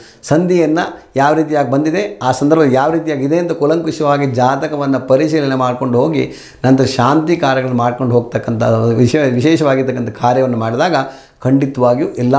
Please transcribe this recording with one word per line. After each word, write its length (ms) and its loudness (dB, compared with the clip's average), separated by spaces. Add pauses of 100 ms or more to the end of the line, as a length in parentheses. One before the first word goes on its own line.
(220)
ಸಂಧಿಯನ್ನು 640 2 (320)
ಯಾವ 180 2
ರೀತಿಯಾಗಿ 360 0
ಬಂದಿದೆ, 520 -2
ಆ 100 0
ಸಂದರ್ಭ 300 2 (100)
ಯಾವ 180 2
ರೀತಿಯಾಗಿದೆ 480 -2
ಅಂತ 140 -2
ಕೂಲಂಕುಷವಾಗಿ 720 0
ಜಾತಕವನ್ನು 840 -2
ಪರಿಶೀಲನೆ 460 2
ಮಾಡ್ಕೊಂಡು 440 -2
ಹೋಗಿ 280 0 (380)
ನಂತರ 200 4
ಶಾಂತಿ 520 0
ಕಾರ್ಯಗಳನ್ನು 420 -2
ಮಾಡ್ಕೊಂಡು 360 -2
ಹೋಗ್ತಕ್ಕಂಥ 480 -2 (340)
ವಿಶೇ-, 340 2
ವಿಶೇಷವಾಗಿರ್ತಕ್ಕಂಥ 760 0 (140)
ಕಾರ್ಯವನ್ನು 340 2
ಮಾಡಿದಾಗ 380 -2 (480)
ಖಂಡಿತವಾಗಿಯೂ 640 0
ಎಲ್ಲ 300 0